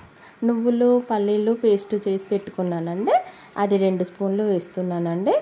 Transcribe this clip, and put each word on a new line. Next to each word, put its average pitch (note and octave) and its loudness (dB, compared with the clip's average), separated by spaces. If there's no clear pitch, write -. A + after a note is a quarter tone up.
నువ్వులు, A#3+ 2
పల్లీలు G#3+ 2
పేస్ట్ G#3 0
చేసి F#3+ -2
పెట్టుకున్నానండి, F#3 -2
అది G3+ 2
రెండు F#3 2
స్పూన్లు G3 -2
వేస్తున్నానండి. F3+ -2